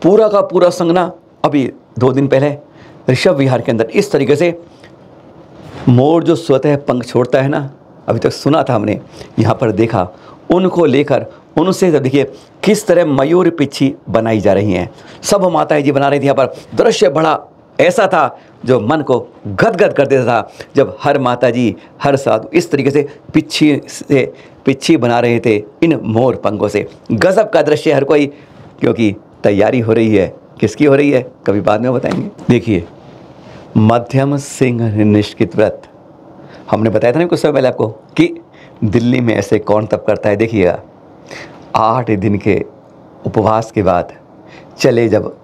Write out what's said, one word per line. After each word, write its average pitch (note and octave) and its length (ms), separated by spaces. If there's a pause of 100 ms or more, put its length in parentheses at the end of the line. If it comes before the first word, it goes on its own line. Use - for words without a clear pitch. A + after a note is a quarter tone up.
पूरा G#3+ 240
का G3+ 140
पूरा F3+ 280
संघ E3+ 220
ना, F3 200 (340)
अभी C#3 260 (280)
दो B2+ 120
दिन C#3 160
पहले C3+ 280 (540)
ऋषभ C3+ 220
विहार C3 300
के C3+ 100
अंदर A2+ 140
इस - 260
तरीके C#3 240
से F3 240 (1300)
मोर C#3+ 340
जो D#3 120
स्वतः C#3+ 400
पंख B2+ 300
छोड़ता B2+ 360
है C3+ 80
ना, C#3+ 220 (360)
अभी A#2 120
तक C#3 100
सुना C#3+ 340
था B2 120
हमने, G#2+ 240 (400)
यहाँ A2 220
पर A2+ 100
देखा G2 360 (440)
उनको F3 340
लेकर, C3+ 400 (320)
उनसे F3+ 340
जब C3+ 120
देखिए C3+ 200 (400)
किस - 240
तरह F3 180
मयूर D#3 440
पिच्छी C#3 460 (140)
बनाई A2 300
जा F#2+ 140
रही G2+ 200
हैं। F2+ 160 (340)
सब G3+ 200
माताएं D3+ 400
जी C#3 80
बना C3+ 160
रही C#3+ 120
थी B2+ 40
यहाँ C#3 120
पर। C3+ 100 (300)
दृश्य G#3 340
बड़ा D#3 300 (400)
ऐसा F3+ 280
था D#3 320 (260)
जो B2 140
मन C#3+ 220
को B2 260 (200)
गदगद F3 460
कर C3+ 140
देता C3 180
था, A2+ 260 (240)
जब B2+ 280
हर C#3+ 160
माता B2 300
जी, A#2 260 (280)
हर C#3+ 120
साधु A2 380
इस E3+ 180
तरीके C3+ 200
से C#3+ 160 (260)
पिच्छी D3+ 540
से, - 460 (320)
पिच्छी C3+ 320
बना A#2+ 220
रहे A#2+ 200
थे A2+ 180
इन D#3 460
मोर A2+ 320
पंखों G#2 320
से। G2 200 (240)
गजब F3 380
का D#3 120
दृश्य D3 320
हर C3+ 100
कोई, D3 220 (540)
क्योंकि A2+ 360 (280)
तैयारी G#2+ 360
हो A2 140
रही A2 220
है। F2+ 180 (260)
किसकी C3 260
हो C#3 100
रही C#3+ 160
है, B2 200 (160)
कभी G#2 140
बाद G#2 200
में B2+ 120
बताएंगे। - 340 (220)
देखिए, A2 340 (920)
मध्यम A#2+ 600
सिंह A#2 680
निष्कित G#2 520
व्रत, G#2+ 280 (880)
हमने G#2+ 180
बताया A2 240
था D#3 60
ना F3 60
कुछ F3 140
समय D#3 120
पहले C#3 160
आपको A#2+ 200
कि - 540 (420)
दिल्ली A#2+ 380
में A2+ 140
ऐसे G#2 240
कौन G#2+ 260
तप - 220
करता G#2+ 220
है। G#2 60
देखिएगा, G2+ 440 (960)
आठ A2+ 360
दिन G2+ 260
के G2 280 (600)
उपवास A2 460
के G#2+ 120
बाद F2+ 300 (640)
चले A#2 320
जब G2+ 340